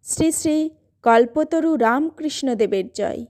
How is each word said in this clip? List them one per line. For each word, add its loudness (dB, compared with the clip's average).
শ্রী 0
শ্রী -2
কল্পতরু 2
রামকৃষ্ণদেবের -2
জয়। -6